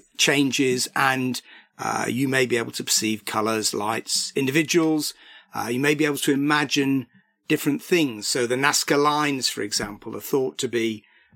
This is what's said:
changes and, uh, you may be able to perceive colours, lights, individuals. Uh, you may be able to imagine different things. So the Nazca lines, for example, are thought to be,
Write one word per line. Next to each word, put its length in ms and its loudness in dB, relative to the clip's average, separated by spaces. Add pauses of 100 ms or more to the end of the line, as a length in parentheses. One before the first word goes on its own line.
(180)
changes 760 2
and, 460 0 (380)
uh, 300 -2
you 200 0
may 160 2
be 140 0
able 140 -4
to 120 -8
perceive 400 -2
colours, 480 -2
lights, 640 -4
individuals. 800 0 (400)
Uh, 160 -6
you 100 -2
may 140 4
be 100 2
able 140 0
to 140 0
imagine 760 0 (420)
different 340 0
things. 440 0
So 200 0
the 100 0
Nazca 440 4
lines, 480 0
for 140 -6
example, 540 -6
are 40 -10
thought 380 -2
to 100 -2
be, 360 -2 (320)